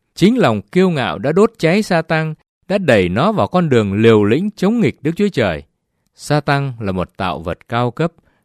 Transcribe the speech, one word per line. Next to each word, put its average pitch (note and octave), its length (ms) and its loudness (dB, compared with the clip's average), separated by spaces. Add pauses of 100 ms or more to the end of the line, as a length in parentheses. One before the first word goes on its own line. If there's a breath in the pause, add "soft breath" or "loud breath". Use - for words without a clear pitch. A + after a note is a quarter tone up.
(160)
Chính A3 220 2
lòng A#2 240 2
kiêu F#3 280 0
ngạo B2+ 300 -2
đã B2+ 120 -2
đốt G3 260 2
cháy F#3 260 0
sa E3+ 180 -2
tăng, D#3+ 340 -4 (320)
đã F#3+ 100 -2
đẩy A#2 320 2
nó C3 220 0
vào C3+ 160 0
con F3+ 220 0
đường G#2+ 240 2
liều A2 300 4
lĩnh C#3+ 320 0
chống A3 240 0
nghịch D#3+ 240 -2
Đức D3+ 120 -2
Chúa G3+ 140 0
Trời. F2 340 -2 (520)
Sa - 240 -2
tăng C#3 400 -4
là G2+ 120 -6
một F2+ 260 -4
tạo F2+ 220 -6
vật E2 180 -8 (120)
cao A#2+ 220 -2
cấp D#3+ 200 -4 (340)